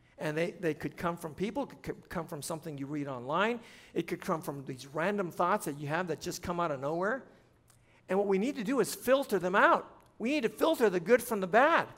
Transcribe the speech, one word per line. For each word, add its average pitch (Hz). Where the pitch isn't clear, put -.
And 156
they, 175
they 160
could 151
come 175
from 160
people, 220
could -
c-, -
come 165
from 147
something 156
you 135
read 143
online. 160
It 170
could 180
come 160
from 143
these 131
random 170
thoughts 196
that 143
you 147
have 170
that 151
just -
come 175
out 170
of 135
nowhere. 175
And 185
what 202
we 190
need 262
to 262
do 247
is -
filter 269
them 180
out. 262
We 220
need 294
to 214
filter 285
the 180
good 226
from 208
the 185
bad, 240